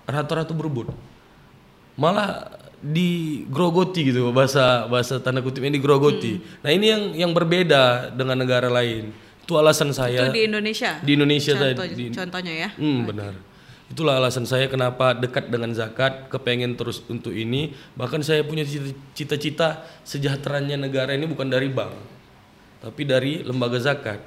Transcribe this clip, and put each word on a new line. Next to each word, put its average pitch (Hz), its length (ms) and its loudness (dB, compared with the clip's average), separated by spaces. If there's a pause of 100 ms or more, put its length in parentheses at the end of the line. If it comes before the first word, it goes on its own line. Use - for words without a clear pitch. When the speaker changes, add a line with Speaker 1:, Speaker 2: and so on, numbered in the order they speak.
Speaker 1:
rata-rata 151 480 -4
berebut. 151 400 -4 (1040)
Malah 190 560 0 (320)
digrogoti 165 1300 0
gitu, 120 240 2
bahasa, 127 560 4
bahasa 123 320 0
tanda 127 160 0
kutipnya 131 320 -2
digrogoti. 139 720 4
Speaker 2:
Hmm. - 160 -18
Speaker 1:
Nah, 147 160 0
ini 202 160 4
yang, 214 120 0 (120)
yang 170 160 0
berbeda 151 800 4
dengan 131 240 0
negara 127 320 2
lain. 113 480 0 (320)
Itu 170 80 0
alasan 151 400 4
saya. 127 320 0
Speaker 2:
Itu 131 80 0
di 226 80 2
Indonesia? 214 560 -2
Speaker 1:
Di 139 160 0
Indonesia 143 400 4
Speaker 2:
Contoh-, 135 320 0
Speaker 1:
tadi. 120 240 -6
Speaker 2:
contohnya 180 420 -6
ya? 165 220 -6
Speaker 1:
Hmm, 135 300 0
Speaker 2:
Oke. - 100 -6
Speaker 1:
benar. 101 180 -10 (520)
Itulah 135 340 0
alasan 127 240 0
saya 131 240 0
kenapa 127 480 2
dekat 123 320 -4
dengan 117 240 -4
zakat, 113 560 -2
kepengen 123 480 -2
terus 120 320 -6
untuk 117 240 -8
ini. 120 400 -4 (240)
Bahkan 139 320 -4
saya 151 160 2
punya 151 240 -4
cita-, 139 300 -8 (180)
cita-cita 151 720 -2 (160)
sejahteranya 139 720 -4
negara 135 400 -2
ini 139 80 -2
bukan 156 240 -4
dari 131 240 0
bank, 101 240 -4 (880)
tapi 127 240 -8
dari 135 320 0
lembaga 123 400 -2
zakat. 123 480 -2